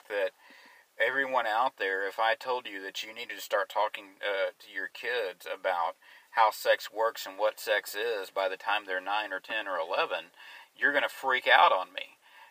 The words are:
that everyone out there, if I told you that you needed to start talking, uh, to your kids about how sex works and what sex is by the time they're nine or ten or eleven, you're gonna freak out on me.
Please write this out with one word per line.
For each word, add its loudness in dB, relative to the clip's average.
that 0
everyone 0
out 2
there, 0
if -6
I 4
told -4
you -10
that -8
you -14
needed -12
to -12
start 0
talking, -2
uh, 0
to -20
your -6
kids -6
about 0
how 6
sex 2
works -2
and -10
what 2
sex -2
is -4
by 0
the -6
time -2
they're -4
nine -2
or -4
ten -6
or -2
eleven, -2
you're 2
gonna 2
freak -2
out 8
on 0
me. -12